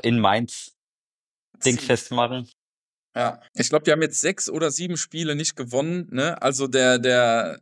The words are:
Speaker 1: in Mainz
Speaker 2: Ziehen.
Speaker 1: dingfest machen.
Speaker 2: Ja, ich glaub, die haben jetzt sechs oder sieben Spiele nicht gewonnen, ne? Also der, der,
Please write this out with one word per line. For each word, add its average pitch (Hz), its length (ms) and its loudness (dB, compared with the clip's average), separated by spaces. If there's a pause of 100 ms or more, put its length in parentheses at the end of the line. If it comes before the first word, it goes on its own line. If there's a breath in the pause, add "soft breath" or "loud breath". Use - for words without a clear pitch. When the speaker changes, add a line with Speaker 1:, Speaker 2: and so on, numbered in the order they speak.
Speaker 1:
in 117 160 2
Mainz 107 560 0 (840)
Speaker 2:
Ziehen. 127 180 2
Speaker 1:
dingfest - 360 -2
machen. 123 360 -2 (680)
Speaker 2:
Ja, 120 240 -4 (140)
ich - 160 -2
glaub, 151 120 2
die 160 80 2
haben 156 120 2
jetzt 156 180 -2
sechs 180 280 -2
oder 160 220 -2
sieben 175 260 -4
Spiele 156 380 -4
nicht 156 220 -4
gewonnen, 143 560 -4
ne? 143 280 -2
Also 135 280 0
der, 127 300 4
der, 117 640 2